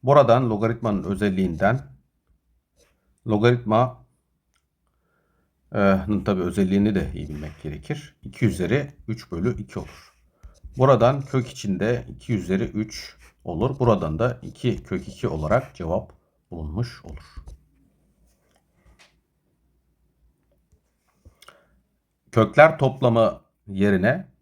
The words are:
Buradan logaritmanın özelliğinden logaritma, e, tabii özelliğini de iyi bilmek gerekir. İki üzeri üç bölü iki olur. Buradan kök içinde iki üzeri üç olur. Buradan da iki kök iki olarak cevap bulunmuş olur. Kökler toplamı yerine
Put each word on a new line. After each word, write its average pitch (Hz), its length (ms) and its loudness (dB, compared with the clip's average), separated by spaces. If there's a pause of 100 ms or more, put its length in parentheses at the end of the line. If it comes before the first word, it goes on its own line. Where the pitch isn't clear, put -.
Buradan 127 480 6
logaritmanın 110 540 -2
özelliğinden 95 760 0 (1500)
logaritma, 120 800 2 (1700)
e, 98 240 4 (260)
tabii 95 180 0
özelliğini 98 520 2
de 71 200 -2
iyi 73 140 -10
bilmek 76 340 -12
gerekir. - 600 -12
İki - 240 -4
üzeri 104 460 -2 (160)
üç - 240 -10
bölü 113 300 -4
iki - 160 -12
olur. - 340 -16 (640)
Buradan 131 460 4
kök 131 260 -4
içinde 101 600 -4
iki - 260 -6
üzeri 92 300 -2
üç - 520 -8 (280)
olur. 107 340 -2
Buradan 92 400 2
da 120 240 -2
iki - 400 -4
kök - 260 -8
iki - 200 -6
olarak 78 460 -2
cevap 90 380 -6 (380)
bulunmuş 82 540 -8
olur. - 300 -18 (4000)
Kökler 147 460 6
toplamı 120 600 2 (260)
yerine 101 640 0 (140)